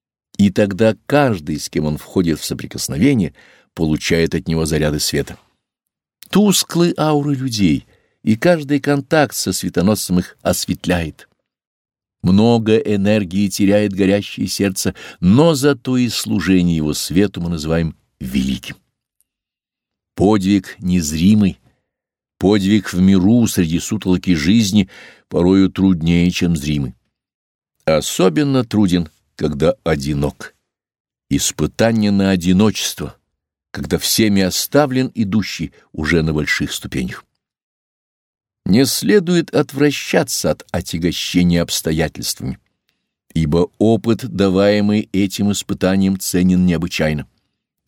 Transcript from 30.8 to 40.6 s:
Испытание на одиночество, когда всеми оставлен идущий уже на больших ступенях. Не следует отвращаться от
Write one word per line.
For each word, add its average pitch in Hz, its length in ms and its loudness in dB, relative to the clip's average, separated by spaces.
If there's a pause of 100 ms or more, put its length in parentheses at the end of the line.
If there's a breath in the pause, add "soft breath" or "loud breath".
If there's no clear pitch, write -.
Испытание 113 840 0
на 98 180 2
одиночество, 92 880 0 (520)
когда - 280 -6
всеми 104 420 0
оставлен 127 760 0
идущий 98 580 -4 (200 soft breath)
уже 80 300 0
на 80 100 0
больших 76 400 -4
ступенях. - 520 -8 (1400)
Не 117 220 4
следует 175 680 0
отвращаться 139 1000 -2
от - 180 -8